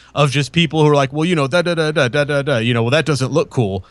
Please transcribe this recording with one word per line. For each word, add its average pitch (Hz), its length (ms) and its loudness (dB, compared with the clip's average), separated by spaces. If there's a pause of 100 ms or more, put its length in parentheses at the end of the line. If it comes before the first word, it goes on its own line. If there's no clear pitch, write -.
(160)
of 143 160 2
just 143 180 -2
people 160 320 0
who 151 60 6
are 147 80 4
like, 135 160 0
"Well, 151 140 -2
you 180 100 0
know, 143 100 0
da, 170 160 0
da, 175 140 -2
da, 156 160 -2
da, 151 160 2
da, 147 160 0
da, 139 180 -2
da, 135 160 -2
you 117 160 0
know, 117 80 0
well, 117 80 0
that 147 160 0
doesn't 131 240 -2
look 147 200 -2
cool." 98 400 -2